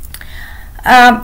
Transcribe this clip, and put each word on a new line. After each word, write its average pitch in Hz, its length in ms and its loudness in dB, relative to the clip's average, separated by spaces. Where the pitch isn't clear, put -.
Um, 240 400 4